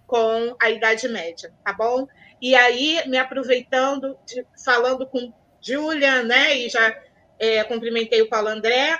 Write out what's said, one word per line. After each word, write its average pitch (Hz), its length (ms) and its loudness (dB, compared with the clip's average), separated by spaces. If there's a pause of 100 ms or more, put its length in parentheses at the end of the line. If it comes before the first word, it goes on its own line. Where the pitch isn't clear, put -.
com 233 540 0
a 226 80 2
Idade 226 400 -2
Média, 170 440 -8 (120)
tá 202 80 -4
bom? 247 340 -2 (340)
E 254 140 2
aí, 254 520 4
me 254 120 0
aproveitando, 262 1080 -2
de, 247 180 -10 (200)
falando 254 420 0
com 247 260 -6 (280)
Julian, 277 640 0
né, 269 320 2
e 240 120 -4
já, 226 300 0 (400)
é, 220 260 2
cumprimentei 226 560 0
o 220 80 4
Paulo 214 200 0
André, 247 520 0